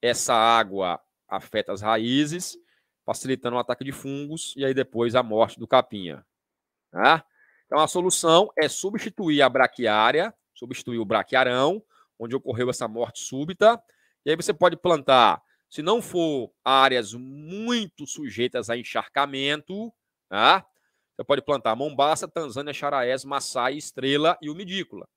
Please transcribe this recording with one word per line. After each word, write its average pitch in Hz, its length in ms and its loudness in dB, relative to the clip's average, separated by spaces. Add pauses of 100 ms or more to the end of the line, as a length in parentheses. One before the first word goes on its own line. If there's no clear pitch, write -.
Essa 120 320 0
água 104 680 2 (260)
afeta 98 460 -6
as 101 80 -10
raízes, 127 760 -2 (480)
facilitando 127 520 -4
o - 20 0
ataque 123 240 -4
de 135 80 -8
fungos 143 640 -10
e 135 80 -4
aí 135 100 0
depois 120 400 -2
a 127 80 4
morte 110 380 0
do 113 80 -12
capinha, 98 580 0 (680)
né? 131 300 4 (440)
Então, 143 140 0
a 156 80 4
solução 180 720 4
é 151 120 2
substituir 190 720 -2
a 131 80 6
braquiária, 123 840 2 (200)
substituir 123 460 -8
o 110 60 -2
braquiarão, 127 800 2 (340)
onde 117 160 -8
ocorreu 123 360 -2
essa 120 180 -4
morte 113 320 -6
súbita. 180 640 2 (440)
E 139 40 -4
aí 160 80 0
você 175 160 -4
pode 170 240 2
plantar, 131 680 4 (260)
se - 120 -12
não 214 200 0
for 156 520 -2 (100)
áreas 127 500 4
muito 160 960 -8
sujeitas 120 640 -6
a 120 80 -4
encharcamento, 143 1160 -6 (360)
tá? 127 360 4 (480)
Você 120 120 -12
pode 139 160 0
plantar 120 340 0
mombaça, 143 500 0
tanzânia, 147 460 -8
charaés, 131 540 -2
maçai, 135 500 -4
estrela 147 680 0
e 151 80 -10
umidícula. 175 560 -10 (100)